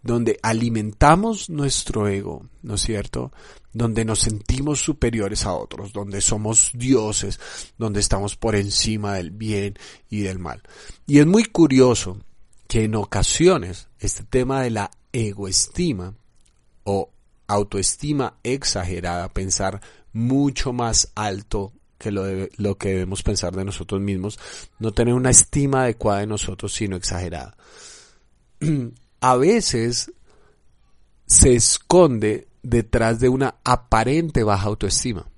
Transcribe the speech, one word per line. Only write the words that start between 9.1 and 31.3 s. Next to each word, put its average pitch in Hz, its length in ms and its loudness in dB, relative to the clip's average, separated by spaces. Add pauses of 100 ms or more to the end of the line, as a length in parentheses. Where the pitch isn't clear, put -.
del 87 160 -6
bien 101 460 -4 (320)
y 104 120 -4
del 92 180 -4
mal. 80 220 -10 (460)
Y 147 120 8
es 151 60 10
muy 214 200 6
curioso 127 760 4 (480)
que 113 160 2
en 107 120 -2
ocasiones 104 920 2 (120)
este - 240 -6
tema 135 380 0
de 123 100 -2
la 101 200 -4 (200)
egoestima 101 1040 -4 (680)
o 98 280 -2 (360)
autoestima 104 960 -2
exagerada, 90 880 -4
pensar 95 480 -4 (320)
mucho 131 640 0
más 117 420 -2
alto 101 580 -6 (260)
que 104 120 -6
lo 98 120 -2
debe-, 95 340 -4
lo 101 200 -2
que 101 120 -4
debemos 92 340 -2
pensar 95 320 -2
de 95 80 -4
nosotros 98 380 -6
mismos, 101 380 -4 (400)
no 110 120 -4
tener 120 220 2
una 127 160 2
estima 135 540 4
adecuada 107 380 0
de 104 60 -4
nosotros, 104 460 -6
sino 98 220 -4
exagerada, 87 600 -8 (1040)
<clears throat> 143 600 -4
a 127 160 4
veces 123 760 2 (1120)
se - 300 8